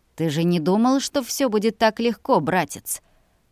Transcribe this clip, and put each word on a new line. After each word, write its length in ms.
«Ты 140
же 160
не 160
думал, 400
что 220
все 260
будет 300
так 220
легко, 400
братец?» — 600